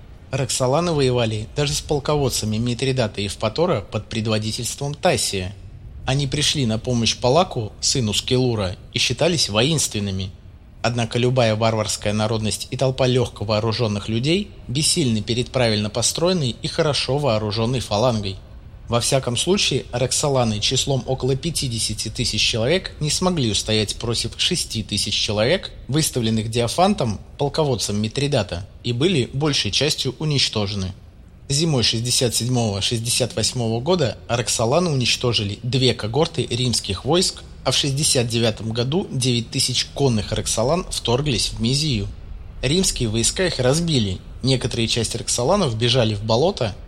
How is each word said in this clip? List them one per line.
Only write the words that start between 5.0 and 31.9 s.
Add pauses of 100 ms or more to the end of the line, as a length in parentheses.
Они
пришли
на
помощь
Палаку,
сыну
Скилура, (160)
и
считались
воинственными. (520)
Однако
любая
варварская
народность
и
толпа
легко
вооруженных
людей (180)
бессильны
перед
правильно
построенной
и
хорошо
вооруженной
фалангой. (520)
Во
всяком
случае,
роксоланы
числом
около
пятидесяти
тысяч
человек
не
смогли
устоять
против
шести
тысяч
человек, (180)
выставленных
Диофантом, (180)
полководцем
Митридата, (140)
и
были
большей
частью
уничтожены. (560)
Зимой
шестьдесят